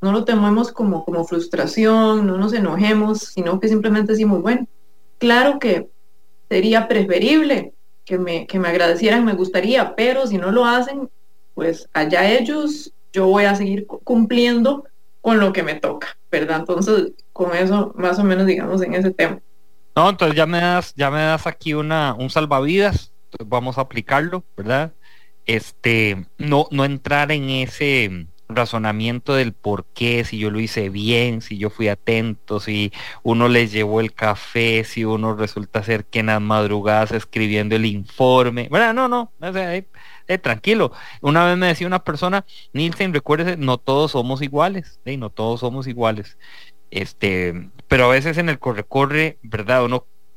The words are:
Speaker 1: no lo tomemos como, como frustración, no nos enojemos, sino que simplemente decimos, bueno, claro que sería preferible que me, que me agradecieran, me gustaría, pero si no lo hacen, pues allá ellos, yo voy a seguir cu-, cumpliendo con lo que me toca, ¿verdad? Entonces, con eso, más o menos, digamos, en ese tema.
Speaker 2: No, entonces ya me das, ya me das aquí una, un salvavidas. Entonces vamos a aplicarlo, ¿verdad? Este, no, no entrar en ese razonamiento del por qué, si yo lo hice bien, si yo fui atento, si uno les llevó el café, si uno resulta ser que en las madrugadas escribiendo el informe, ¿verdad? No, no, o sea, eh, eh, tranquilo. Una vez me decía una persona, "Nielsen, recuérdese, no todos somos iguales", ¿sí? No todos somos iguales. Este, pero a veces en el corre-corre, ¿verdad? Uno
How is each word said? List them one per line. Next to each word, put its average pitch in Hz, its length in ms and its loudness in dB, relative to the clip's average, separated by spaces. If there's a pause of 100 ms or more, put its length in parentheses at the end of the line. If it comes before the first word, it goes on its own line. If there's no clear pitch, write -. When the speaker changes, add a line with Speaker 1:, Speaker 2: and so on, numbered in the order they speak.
Speaker 1:
no 196 100 2
lo 220 140 0
tomemos 214 460 4
como, 196 340 -2
como 170 200 -2
frustración, 214 1000 2
no 185 120 2
nos 208 160 2
enojemos, 214 680 2
sino 180 400 -2
que 220 80 0
simplemente 214 460 2
decimos, 208 280 2
bueno, 240 260 0 (520)
claro 247 400 4
que 196 280 0 (600)
sería 220 380 4
preferible 233 840 2 (300)
que 185 140 -2
me, 170 300 -4
que 190 100 -4
me 180 120 0
agradecieran, 175 560 4
me 214 80 2
gustaría, 185 640 2
pero 254 300 2
si 202 120 0
no 180 140 -2
lo 240 140 4
hacen, 254 440 0 (440)
pues 165 400 -4
allá 175 380 2
ellos, 294 600 0 (200)
yo 190 160 2
voy 202 180 6
a 202 100 4
seguir 196 300 -2
cu-, - 140 -12
cumpliendo 240 840 2 (360)
con 226 180 4
lo 190 140 4
que 175 100 -2
me 151 120 -4
toca, - 420 -6 (140)
¿verdad? 160 300 0
Entonces, 196 500 2 (200)
con 170 240 0
eso, 196 400 2
más 180 240 0
o 202 40 4
menos, 190 220 4
digamos, 185 360 2
en 175 120 -2
ese 185 180 2
tema. 180 280 -2 (560)
Speaker 2:
No, 170 140 6
entonces 170 260 2
ya 156 100 4
me 170 140 0
das, 175 360 0
ya 139 160 0
me 151 100 0
das 156 260 0
aquí 160 260 -4
una, 151 420 0
un 165 140 -4
salvavidas. 160 840 2 (140)
Entonces - 240 -14
vamos 123 280 -2
a 139 40 0
aplicarlo, 147 640 -2 (120)
¿verdad? 131 360 -2 (540)
Este, 110 800 0 (120)
no, 147 340 2
no 139 140 0
entrar 143 460 0
en 139 180 -2
ese 127 800 -2 (200)
razonamiento 113 840 -2
del 127 200 0
por 101 320 -4
qué, 120 400 -2
si 113 120 -8
yo 107 140 -2
lo 107 80 -4
hice 110 300 -4
bien, 113 520 0
si 107 160 -12
yo 104 140 -2
fui 113 160 -2
atento, 107 720 -2
si 104 340 -4 (300)
uno 117 260 4
les 117 220 4
llevó 107 300 2
el 110 120 -4
café, 113 720 0
si 113 220 -4
uno 110 300 0
resulta 104 460 -4
ser 110 240 -2
que - 140 -4
en 110 80 0
las 107 140 2
madrugadas 107 720 2
escribiendo 107 640 -2
el 113 100 2
informe, 120 840 2
¿verdad? 220 240 2
No, 254 140 0
no, 240 320 -4
o 180 140 -8
sea, 180 220 -4
eh, 190 120 -8 (400)
eh, 151 100 0
tranquilo. 151 540 0 (300)
Una 156 240 4
vez 175 120 4
me 185 100 2
decía 175 200 0
una 180 160 -2
persona, 180 420 -2 (280)
"Nielsen, 170 400 -2
recuérdese, 160 440 0
no 131 220 0
todos 139 320 2
somos 131 320 -2
iguales", 160 600 -2
¿sí? 139 120 -6
No 113 120 -8
todos 113 320 -4
somos 127 260 -4
iguales. 113 500 -2 (540)
Este, 92 800 -4 (160)
pero 127 180 4
a 120 40 6
veces 143 280 2
en 170 120 0
el 139 100 -4
corre-corre, 139 800 0
¿verdad? 110 420 0
Uno 123 220 -2 (320)